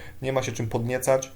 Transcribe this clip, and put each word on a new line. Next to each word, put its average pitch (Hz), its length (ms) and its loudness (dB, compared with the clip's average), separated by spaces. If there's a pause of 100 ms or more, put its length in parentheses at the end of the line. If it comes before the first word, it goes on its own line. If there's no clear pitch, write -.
(220)
nie 131 100 0
ma 131 100 2
się 117 100 -2
czym 113 160 -2
podniecać, 127 680 2